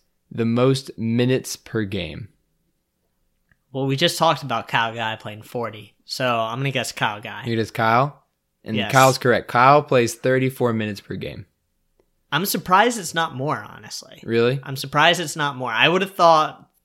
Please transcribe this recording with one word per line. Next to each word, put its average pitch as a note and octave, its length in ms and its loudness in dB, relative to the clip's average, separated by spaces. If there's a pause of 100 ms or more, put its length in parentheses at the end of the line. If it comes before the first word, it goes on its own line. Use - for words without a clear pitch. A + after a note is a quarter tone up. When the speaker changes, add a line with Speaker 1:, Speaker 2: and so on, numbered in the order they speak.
(320)
Speaker 1:
the A2+ 140 -2
most B2+ 520 0
minutes A#2+ 600 0
per - 260 -6
game? F2+ 460 -8 (1400)
Speaker 2:
Well, C3+ 140 -4
we C3+ 100 0
just E3+ 220 0
talked D#3+ 260 2
about A#2 240 -6
Kyle A2+ 280 0
Guy A2 220 -6
playing G#2+ 240 -14
forty, G#2+ 520 -10 (120)
so - 200 -6
I'm A#2 340 -2
gonna C#3 120 -2
guess B2 200 -4
Kyle G#2+ 300 -4
Guy. G#2 240 -12
Speaker 1:
It A2+ 140 -2
is G#2 120 -4
Kyle, A#2+ 520 2 (400)
and A2 140 -6
Speaker 2:
Yes. A2 140 -4
Speaker 1:
Kyle's C3 260 6
correct. A2 300 0
Kyle C#3 360 6
plays A#2+ 320 2
thirty-four B2+ 580 0
minutes G#2+ 280 -6
per - 140 -12
game. - 300 -12 (880)
Speaker 2:
I'm E3+ 120 0
surprised G#3 540 0
it's E3 140 -10
not D#3+ 220 -4
more, B2 280 -4
honestly. - 600 -18
Speaker 1:
Really? A#2 400 0
Speaker 2:
I'm C3+ 120 -10
surprised D#3 460 2
it's D3+ 140 -8
not C#3+ 200 -4
more. B2 160 -6
I A#2+ 160 4
would F3+ 140 2
have F#3+ 140 -8
thought D#3 540 4 (160)